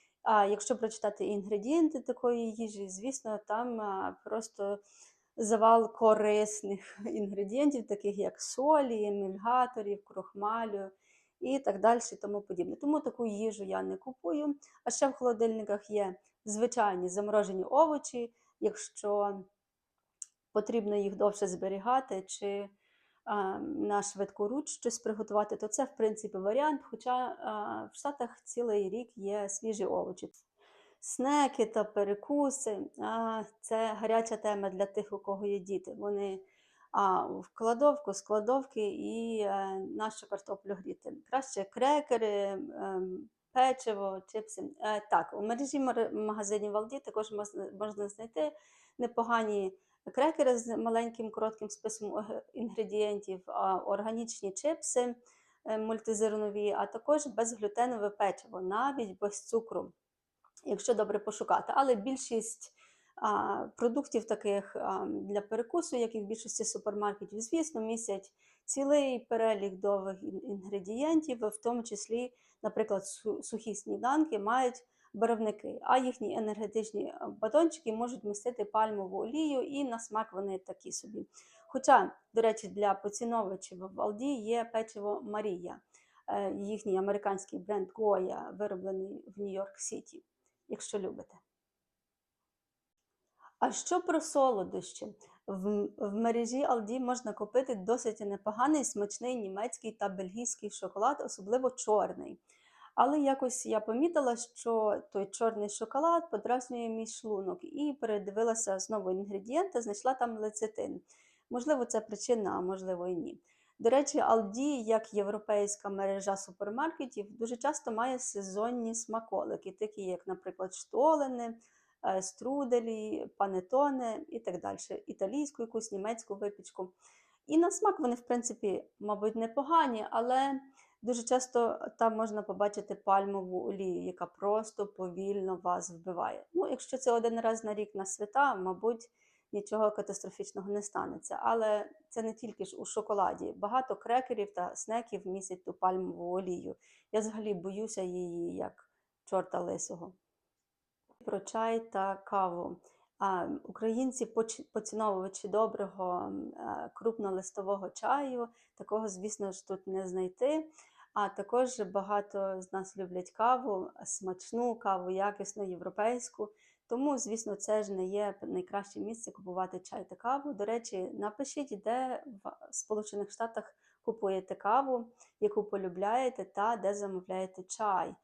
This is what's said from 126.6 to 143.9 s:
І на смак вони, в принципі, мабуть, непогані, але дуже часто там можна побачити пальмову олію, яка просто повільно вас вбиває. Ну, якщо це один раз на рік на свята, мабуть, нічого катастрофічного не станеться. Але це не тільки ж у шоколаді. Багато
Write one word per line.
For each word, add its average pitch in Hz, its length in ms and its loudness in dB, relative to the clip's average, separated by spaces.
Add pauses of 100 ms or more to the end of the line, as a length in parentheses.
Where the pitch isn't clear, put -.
І 302 120 4
на 349 120 6
смак 403 300 2
вони, 240 140 2
в 240 60 -8
принципі, 233 640 0 (160)
мабуть, 208 360 0
непогані, 262 720 2
але 262 500 2 (420)
дуже 233 200 0
часто 240 560 2 (200)
там 226 180 4
можна 214 260 0
побачити 202 520 -2
пальмову 196 760 2
олію, 185 360 -2
яка 180 220 -6
просто 208 600 -2
повільно 185 760 -4
вас 180 280 0
вбиває. 170 540 -6 (100)
Ну, 349 160 2
якщо 254 280 -4
це 247 140 2
один 233 280 2
раз 226 240 0
на 208 100 -2
рік 208 200 -6
на 190 120 -4
свята, 247 480 2
мабуть, 196 560 -2 (420)
нічого 214 380 2
катастрофічного 202 800 -6
не 208 100 -2
станеться. - 600 -6
Але 214 480 2 (180)
це 226 140 -6
не 220 100 -2
тільки - 320 -8
ж - 120 -12
у - 80 -8
шоколаді. 202 720 0
Багато 208 400 0